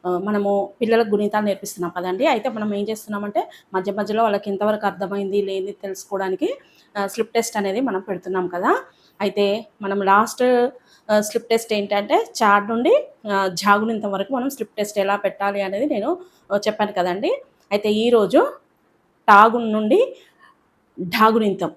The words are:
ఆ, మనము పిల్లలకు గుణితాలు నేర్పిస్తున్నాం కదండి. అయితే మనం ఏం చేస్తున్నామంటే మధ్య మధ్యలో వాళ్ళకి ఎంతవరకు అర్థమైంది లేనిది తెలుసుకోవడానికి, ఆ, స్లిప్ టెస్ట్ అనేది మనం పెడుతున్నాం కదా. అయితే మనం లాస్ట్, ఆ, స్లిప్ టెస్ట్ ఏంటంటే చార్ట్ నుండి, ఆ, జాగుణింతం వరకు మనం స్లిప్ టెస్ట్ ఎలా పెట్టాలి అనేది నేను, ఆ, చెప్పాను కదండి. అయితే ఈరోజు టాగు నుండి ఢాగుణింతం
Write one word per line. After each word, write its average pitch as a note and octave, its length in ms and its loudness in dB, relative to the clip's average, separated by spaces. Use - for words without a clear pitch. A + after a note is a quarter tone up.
ఆ, F3+ 120 -2
మనము G3+ 640 -2
పిల్లలకు A3+ 280 2
గుణితాలు G#3 360 0
నేర్పిస్తున్నాం F#3+ 520 -4
కదండి. F#3 300 -2
అయితే B3 220 0
మనం G#3+ 240 -4
ఏం G3+ 160 -2
చేస్తున్నామంటే G#3 600 -6
మధ్య F#3 180 -2
మధ్యలో G#3 320 0
వాళ్ళకి G3+ 260 0
ఎంతవరకు G#3 360 -2
అర్థమైంది G3 560 -2
లేనిది F#3+ 300 -4
తెలుసుకోవడానికి, G3+ 880 -6
ఆ, G3 100 -2
స్లిప్ A3 260 -6
టెస్ట్ A3+ 240 -2
అనేది G3+ 220 -2
మనం G#3+ 220 -2
పెడుతున్నాం F#3 460 -4
కదా. A3+ 360 0
అయితే G3+ 460 0
మనం G3+ 200 -4
లాస్ట్, A#3+ 720 2
ఆ, G#3+ 100 4
స్లిప్ A3 280 -6
టెస్ట్ A3+ 240 0
ఏంటంటే G#3 520 0
చార్ట్ G3+ 260 4
నుండి, B3 380 2
ఆ, G3 160 0
జాగుణింతం G3+ 640 0
వరకు G3 220 -4
మనం B3 160 -2
స్లిప్ A3+ 280 -10
టెస్ట్ G#3 220 -4
ఎలా G3 160 0
పెట్టాలి G3+ 460 -4
అనేది G3 240 -2
నేను, D4 320 -2
ఆ, G3+ 40 0
చెప్పాను G#3 400 -2
కదండి. G3+ 440 -2
అయితే G#3 200 0
ఈరోజు A#3 600 4
టాగు A3 300 8
నుండి A3+ 580 2
ఢాగుణింతం G#3+ 760 2